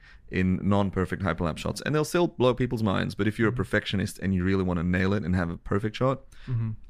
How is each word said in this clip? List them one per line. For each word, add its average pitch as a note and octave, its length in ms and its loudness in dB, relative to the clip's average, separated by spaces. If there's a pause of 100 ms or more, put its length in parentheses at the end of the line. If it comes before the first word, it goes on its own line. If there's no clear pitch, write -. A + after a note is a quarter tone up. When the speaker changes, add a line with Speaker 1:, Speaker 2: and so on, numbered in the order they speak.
(300)
Speaker 1:
in F#2 320 2
non-perfect F#2+ 600 0
hyperlapse E2 360 -2
shots. - 220 -6
And - 120 -2
they'll D3+ 120 0
still F3 240 2
blow B2 260 4
people's B2 300 -2
minds, F#2+ 320 0
but G2+ 100 0
if G#2+ 120 0
you're A2+ 100 4
a - 20 4
Speaker 2:
Mm-hmm. A#2+ 60 -2
Speaker 1:
perfectionist G2 640 -2
and F#2+ 120 0
you F2+ 120 2
really F#2+ 180 2
wanna F2 220 0
nail F2+ 280 2
it G#2 120 0
and F#2 100 0
have F2 160 0
a E2+ 60 -6
perfect G#2 400 -2
shot, C3 240 0 (260)
Speaker 2:
Mm-hmm. A#2 240 -2 (200)